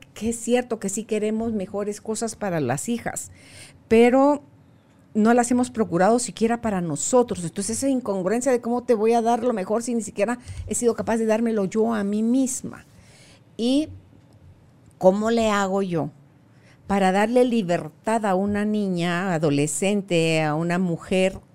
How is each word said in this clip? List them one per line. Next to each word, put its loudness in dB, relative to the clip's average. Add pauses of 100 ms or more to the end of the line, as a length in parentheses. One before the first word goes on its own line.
(140)
que -4
es -4
cierto -2
que -6
sí -6
queremos -2
mejores -6
cosas -6
para -4
las -2
hijas, -6 (580)
pero 6 (720)
no 4
las 2
hemos 2
procurado 2
siquiera -2
para -2
nosotros. 0
Entonces, -6
esa -2
incongruencia -2
de 2
cómo -4
te 2
voy 2
a 2
dar 0
lo 2
mejor -2
si -4
ni -2
siquiera -2 (280)
he -6
sido 0
capaz -2
de 0
dármelo 2
yo 0
a -2
mí -2
misma. -2 (680)
¿Y 0 (1080)
cómo 4
le 2
hago 0
yo -2 (760)
para 2
darle 4
libertad -2
a 2
una 0
niña, -2
adolescente, 0
a 0
una -2
mujer, -2 (160)